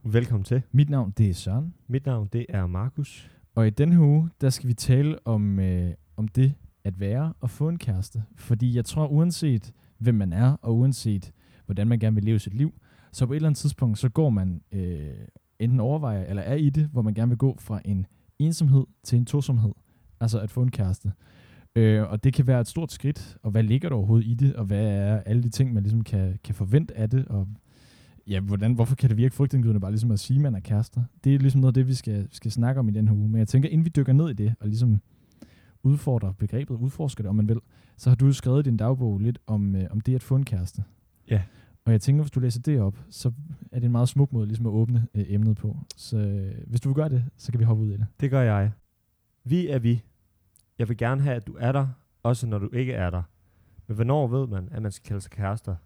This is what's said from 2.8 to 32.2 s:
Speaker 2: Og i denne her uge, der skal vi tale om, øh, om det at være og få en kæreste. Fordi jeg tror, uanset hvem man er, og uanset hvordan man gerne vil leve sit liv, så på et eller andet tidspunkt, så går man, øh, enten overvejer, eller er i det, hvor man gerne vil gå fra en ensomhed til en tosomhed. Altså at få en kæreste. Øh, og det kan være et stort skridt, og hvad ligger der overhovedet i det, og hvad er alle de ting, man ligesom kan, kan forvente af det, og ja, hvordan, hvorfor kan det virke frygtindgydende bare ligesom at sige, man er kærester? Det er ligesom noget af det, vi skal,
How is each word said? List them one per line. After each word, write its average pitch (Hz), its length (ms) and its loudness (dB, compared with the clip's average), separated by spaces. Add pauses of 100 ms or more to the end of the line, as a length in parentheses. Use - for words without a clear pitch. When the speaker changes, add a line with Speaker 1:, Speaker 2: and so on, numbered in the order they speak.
Speaker 2:
Og 110 120 4
i - 20 4
denne 156 260 2
her 170 60 8
uge, 156 280 6 (120)
der 135 80 2
skal - 180 -4
vi 120 60 2
tale 139 540 0
om, 104 320 2
øh, 90 320 0 (260)
om 110 100 -2
det 131 260 2 (300)
at 95 160 -6
være 123 400 -4
og 120 100 -4
få 151 200 -4
en 170 80 -4
kæreste. 107 460 -6 (120)
Fordi 120 400 -2
jeg 117 100 -2
tror, 151 220 -2
uanset 151 680 0 (240)
hvem 117 180 0
man 95 180 -2
er, 120 180 4 (100)
og 117 160 0
uanset 117 540 0 (340)
hvordan 104 220 -2
man 117 120 2
gerne 110 160 2
vil 104 100 2
leve 110 140 2
sit 98 140 -8
liv, 143 200 -2 (380)
så - 140 0
på 127 80 -4
et - 20 -2
eller 156 140 0
andet 143 100 0
tidspunkt, 123 380 -2
så 127 120 0
går 156 200 2
man, 92 320 0 (100)
øh, 87 380 -6 (500)
enten 120 200 2
overvejer, 117 460 -2
eller 98 180 -4
er 120 120 -2
i 151 140 2
det, 151 180 0
hvor 123 140 -2
man 107 120 0
gerne 113 160 0
vil 120 80 0
gå 135 220 0
fra - 260 -8
en 95 200 -2 (340)
ensomhed 147 440 4 (200)
til 120 140 0
en 120 80 2
tosomhed. 120 460 0 (480)
Altså 113 200 -2
at 104 120 -6
få 123 100 -4
en 127 100 0
kæreste. 98 400 -4 (640)
Øh, 110 360 4
og 107 120 -6
det 135 100 4
kan 123 140 2
være 123 140 4
et 107 60 -2
stort 165 240 -6
skridt, - 520 -8
og 110 80 -2
hvad 113 120 2
ligger 131 260 2
der 135 60 -2
overhovedet 110 320 4
i 117 60 0
det, 135 220 2
og 110 100 -4
hvad 101 220 0
er 101 340 0
alle 117 220 0
de 120 60 0
ting, 127 240 0
man 104 100 0
ligesom 110 200 0
kan, 95 400 -2
kan - 120 -6
forvente 113 420 0
af 110 120 -2
det, 131 160 0
og 98 220 -4 (800)
ja, 98 120 -2
hvordan, 101 340 0
hvorfor 117 220 2
kan - 140 2
det 107 80 2
virke 123 180 2
frygtindgydende 120 440 2
bare 95 120 -4
ligesom 110 200 0
at 101 80 0
sige, 131 200 0
man 139 160 0
er 95 40 -6
kærester? 113 440 -2 (200)
Det 135 120 4
er 139 40 2
ligesom 135 220 4
noget 131 80 6
af 117 40 2
det, 131 140 2
vi 131 60 0
skal, 104 380 -4